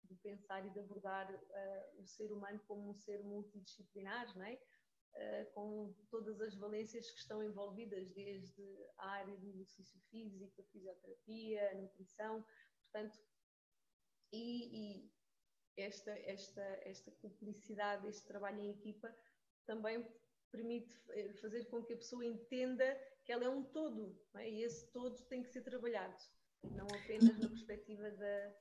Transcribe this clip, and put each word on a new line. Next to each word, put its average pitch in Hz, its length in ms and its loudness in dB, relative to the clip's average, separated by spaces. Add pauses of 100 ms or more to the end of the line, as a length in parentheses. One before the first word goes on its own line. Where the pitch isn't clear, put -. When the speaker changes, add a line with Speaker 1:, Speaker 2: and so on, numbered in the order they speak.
Speaker 1:
de 185 120 -16
pensar 196 500 -4
e 202 40 -4
de 196 100 -4
abordar, 196 520 -2
eh, 196 640 -4
o 196 80 -14
ser 214 260 -6
humano 202 360 -4
como 202 220 -6
um 208 40 -6
ser 202 300 -6
multidisciplinar, 202 1120 -6
não 185 80 -6
é? 240 140 -6 (560)
Eh, - 300 0 (100)
com 208 380 -4 (180)
todas 214 300 -2
as 214 140 -2
valências 214 540 -2
que - 100 -12
estão 214 240 -2
envolvidas, 202 680 -2
desde 196 500 -8 (360)
a 190 120 -4
área 196 280 -2
do 190 100 -8
exercício 190 520 -12 (120)
físico, 196 500 -10
a - 40 -14
fisioterapia, 202 1040 -2
a 190 40 -4
nutrição. 214 720 -4 (460)
Portanto, 214 280 -4 (1120)
E, 220 680 -2
e - 100 -16 (640)
esta, 202 340 -2
esta, 202 500 -4 (220)
esta 190 280 -10 (100)
cumplicidade, 208 880 0
este 208 200 -6
trabalho 202 340 -2
em 208 100 0
equipa, 208 420 -6 (520)
também 226 400 2 (460)
permite, 233 420 -2 (160)
eh, 208 240 0
fazer 220 320 -2
com 233 180 -2
que 233 100 -2
a 233 40 -2
pessoa 240 280 -4
entenda 254 600 4 (400)
que 233 60 0
ela 240 140 4
é 254 40 8
um 269 140 4
todo, 220 540 0 (160)
não 202 80 -6
é? 226 80 -2
E 220 140 0
esse 233 280 0
todo 247 320 0
tem 254 200 -2
que 247 60 -6
ser 254 120 -4
trabalhado, 233 540 0 (560)
não 190 160 -2
apenas 214 500 12
Speaker 2:
E 220 40 2
Speaker 1:
na 226 80 4
perspectiva 208 640 -4
da 202 500 0